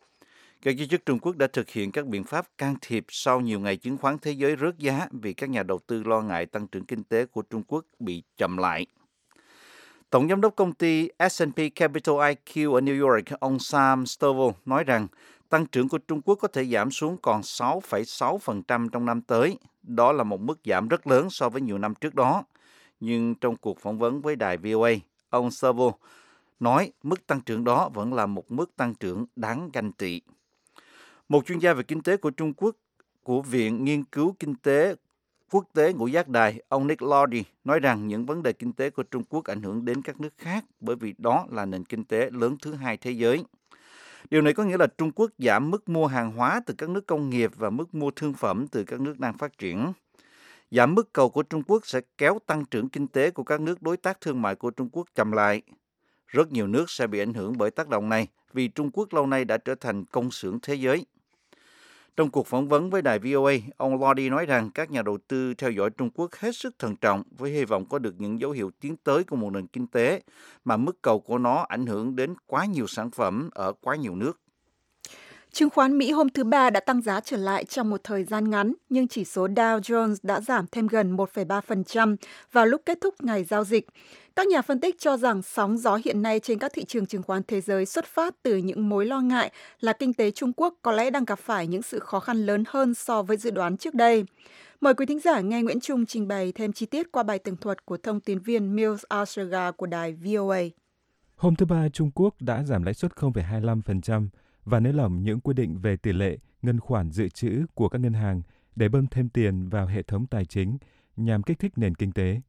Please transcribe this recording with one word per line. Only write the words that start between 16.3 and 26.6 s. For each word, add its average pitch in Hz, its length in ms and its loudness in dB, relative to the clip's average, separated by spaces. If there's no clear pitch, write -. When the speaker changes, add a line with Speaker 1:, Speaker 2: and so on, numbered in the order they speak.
Speaker 1:
có 202 120 0
thể 135 180 -2
giảm 117 260 0
xuống 160 300 -4
còn 107 220 2
sáu 139 360 -2
phẩy 113 260 -4
sáu 139 320 -2
phần 104 260 -6
trăm 117 260 -2
trong 120 160 -4
năm 117 160 -2
tới. 127 360 2
Đó 120 280 4
là 143 120 0
một 101 180 -4
mức 147 240 -6
giảm 101 220 0
rất 147 200 -2
lớn 139 220 4
so 135 200 -2
với 131 120 -4
nhiều 107 160 -4
năm 107 180 -4
trước 151 200 -8
đó. 135 280 2
Nhưng 117 360 -2
trong 117 200 -2
cuộc 104 240 -8
phỏng 107 200 -6
vấn 123 220 0
với 151 140 -4
đài 98 220 -2
V 85 80 -10
O 113 120 4
A, 117 40 6
ông 123 220 0
Stovall 123 400 2
nói 131 320 2